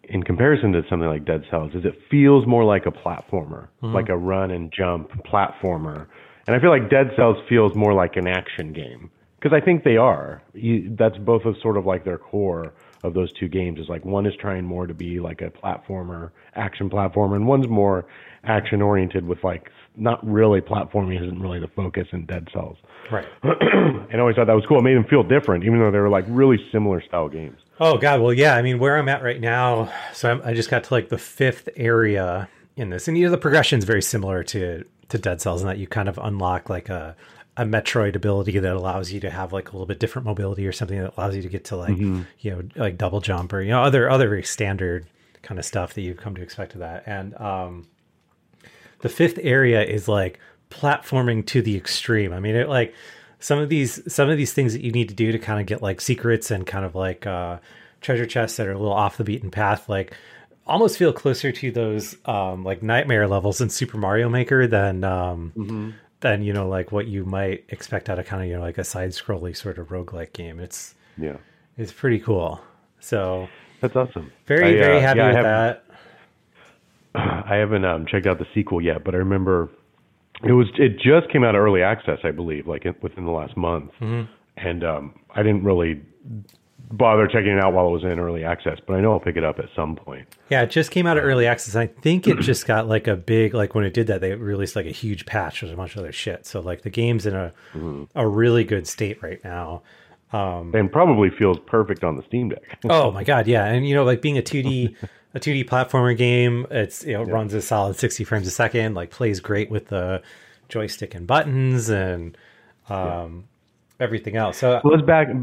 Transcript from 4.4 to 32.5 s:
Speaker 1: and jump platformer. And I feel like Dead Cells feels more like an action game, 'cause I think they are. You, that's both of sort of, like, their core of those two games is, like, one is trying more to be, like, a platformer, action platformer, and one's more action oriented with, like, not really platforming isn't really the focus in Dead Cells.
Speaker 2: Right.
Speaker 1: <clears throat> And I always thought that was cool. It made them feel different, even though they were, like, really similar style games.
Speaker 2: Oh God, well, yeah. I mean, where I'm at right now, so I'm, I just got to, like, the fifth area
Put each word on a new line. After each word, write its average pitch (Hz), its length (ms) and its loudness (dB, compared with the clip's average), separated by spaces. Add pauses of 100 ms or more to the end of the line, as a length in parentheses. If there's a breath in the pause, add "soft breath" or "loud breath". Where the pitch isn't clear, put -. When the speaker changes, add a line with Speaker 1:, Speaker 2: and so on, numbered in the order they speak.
Speaker 1:
and 85 220 -8
jump 87 380 -4 (140)
platformer. 80 840 -2 (400 loud breath)
And 120 100 4
I 123 40 2
feel 170 100 8
like 131 200 6
Dead 135 240 4
Cells 117 220 6 (120)
feels 110 260 6
more 104 180 4
like 92 240 2
an 92 100 -2
action 90 460 -4
game, 73 380 -14 (300)
'cause 147 120 2
I 151 80 6
think 170 240 2
they 117 140 6
are. 76 440 2 (120)
You, 110 420 -2
that's 110 220 2
both 110 260 2
of 110 140 -2
sort 110 180 0
of, 95 80 -2
like, 92 200 -2
their 87 140 -4
core 87 540 -4 (320 soft breath)
of 90 100 -4
those 90 200 -2
two 92 140 -6
games 87 300 -4
is, 80 100 -12
like, 85 160 -8
one 98 220 0
is 98 100 -2
trying 95 280 -6
more 90 220 -6
to 85 80 -10
be, 87 260 -8
like, 85 220 -8
a 85 80 -8
platformer, 90 800 -10 (260 soft breath)
action 98 340 -6
platformer, 101 460 2
and 107 100 0
one's 135 220 4
more 101 380 2 (380 loud breath)
action 107 380 0
oriented 95 460 2
with, 87 160 -4
like, 87 260 -4 (240 soft breath)
not 113 340 -2
really 107 320 6
platforming 92 640 -2
isn't 90 180 -8
really 90 200 -6
the 80 80 -8
focus 92 440 -4
in 87 120 -8
Dead 82 280 -10
Cells. - 260 -10 (340 loud breath)
Speaker 2:
Right. 101 140 -6 (160)
Speaker 1:
<clears throat> 175 680 2
And 110 60 -4
I 113 40 2
always 120 160 4
thought 117 100 4
that 113 100 6
was 107 100 2
cool. 147 120 6
It 120 40 6
made 131 140 6
them 117 80 6
feel 139 180 6
different, 95 420 2
even 117 160 4
though 110 100 6
they 101 80 2
were, 101 100 4
like, 98 200 2
really 127 300 6 (140)
similar 101 300 0
style 82 260 -4
games. 73 300 -12 (200)
Speaker 2:
Oh 160 200 4
God, 139 220 4
well, 120 120 4
yeah. 135 240 6
I 120 60 2
mean, 127 180 0
where 139 160 4
I'm 143 120 0
at 135 140 -2
right 123 180 -4
now, 117 520 0 (200 loud breath)
so - 180 -2
I'm, 131 140 -2
I 117 100 -4
just 113 160 -2
got 120 140 0
to, - 100 -4
like, 113 160 0
the 107 80 -4
fifth - 580 -4
area 104 720 0 (280 soft breath)